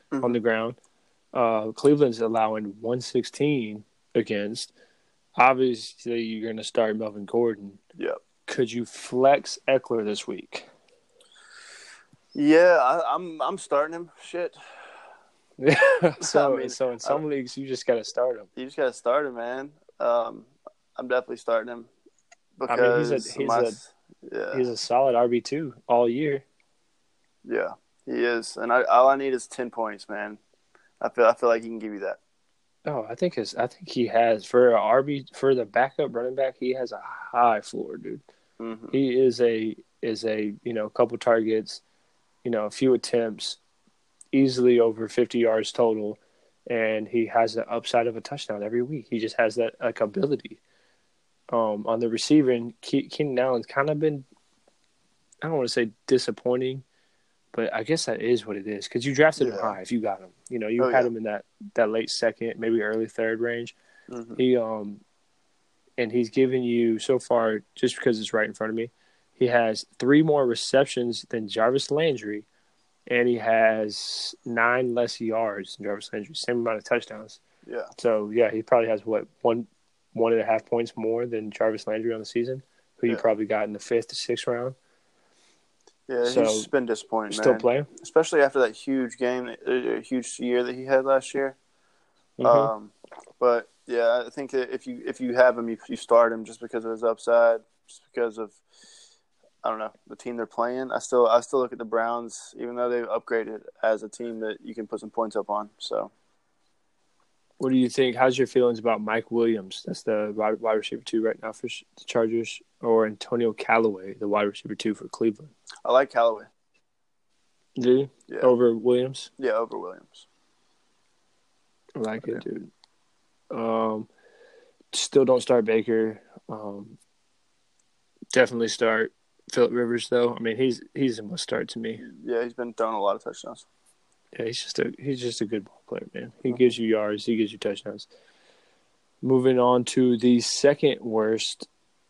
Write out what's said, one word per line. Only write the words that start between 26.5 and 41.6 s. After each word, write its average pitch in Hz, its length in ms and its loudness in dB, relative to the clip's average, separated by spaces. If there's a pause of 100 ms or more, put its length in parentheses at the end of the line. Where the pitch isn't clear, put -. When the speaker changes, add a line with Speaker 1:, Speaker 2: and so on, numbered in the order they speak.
Speaker 1:
Yeah, 107 280 -4 (340)
he 123 180 -4
is, 117 320 -2
and 117 160 -4
I, 123 120 4
all 127 260 6
I 135 80 4
need 135 160 -2
is 123 140 -6
ten 123 220 -8
points, 107 380 -8
man. 104 300 -8 (640)
I 117 80 -2
feel, 120 160 4
I 113 80 8
feel 117 160 0
like 117 140 2
he 117 40 -12
can 113 120 -10
give 107 140 -8
you 101 80 -10
that. 95 180 -6 (680)
Speaker 2:
Oh, 135 240 -6
I 117 60 -10
think 180 200 -2
his, 107 200 -6
I 120 120 0
think - 220 -18
he 120 180 0
has 113 380 4
for 123 260 8
a 113 80 6
R 113 240 4
B, 139 300 -6
for 135 220 2
the 123 100 0
backup 123 500 0
running 123 200 -4
back, 131 220 -2
he 127 180 -2
has 123 180 -6
a 98 100 -12
high 120 560 2
floor, - 380 -10
dude. - 240 -12 (400)
Speaker 1:
Mm-hmm. 113 320 -10
Speaker 2:
He 131 260 2
is 123 220 4
a, 113 340 0 (260)
is 110 220 -4
a, 107 300 -2 (100)
you 120 100 -6
know, 107 160 -4
couple 120 280 0
targets, 110 640 0 (640)